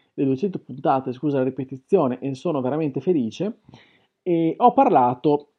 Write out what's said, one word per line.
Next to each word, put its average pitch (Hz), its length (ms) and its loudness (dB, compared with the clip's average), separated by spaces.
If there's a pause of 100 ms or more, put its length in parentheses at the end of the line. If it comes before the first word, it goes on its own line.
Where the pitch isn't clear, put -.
(180)
le 151 60 0
duecento 135 340 -2
puntate, 135 540 -4
scusa 139 260 -2
la 131 60 2
ripetizione, 131 760 -2
e 135 140 -6
sono 147 260 -4
veramente 139 400 -4
felice, 160 580 -2 (640)
e 165 340 0
ho 240 160 4
parlato 147 880 2